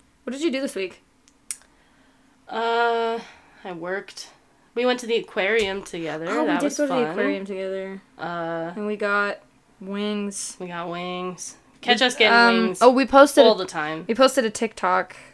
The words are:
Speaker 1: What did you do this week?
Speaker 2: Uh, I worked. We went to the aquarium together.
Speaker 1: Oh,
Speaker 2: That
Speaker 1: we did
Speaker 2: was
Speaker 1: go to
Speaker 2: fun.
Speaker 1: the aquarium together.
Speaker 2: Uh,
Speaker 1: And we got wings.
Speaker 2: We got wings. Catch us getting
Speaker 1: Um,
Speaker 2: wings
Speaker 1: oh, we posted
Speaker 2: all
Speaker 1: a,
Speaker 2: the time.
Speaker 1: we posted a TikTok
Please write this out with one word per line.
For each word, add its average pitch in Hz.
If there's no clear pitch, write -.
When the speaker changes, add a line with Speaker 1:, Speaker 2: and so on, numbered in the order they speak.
Speaker 1:
What 240
did 277
you 330
do 269
this 277
week? 190
Speaker 2:
Uh, 233
I 190
worked. 180
We 240
went 247
to 240
the 226
aquarium 196
together. 165
Speaker 1:
Oh, 294
Speaker 2:
That 302
Speaker 1:
we 285
did 285
Speaker 2:
was 294
Speaker 1:
go 294
to 277
Speaker 2:
fun. 262
Speaker 1:
the -
aquarium 196
together. 190
Speaker 2:
Uh, 165
Speaker 1:
And 208
we 208
got 202
wings. 202
Speaker 2:
We 180
got 170
wings. 180
Catch 240
us 247
getting 226
Speaker 1:
Um, 233
Speaker 2:
wings 180
Speaker 1:
oh, 247
we 262
posted 277
Speaker 2:
all 220
Speaker 1:
a, 185
Speaker 2:
the 185
time. 160
Speaker 1:
we 226
posted 262
a 214
TikTok 185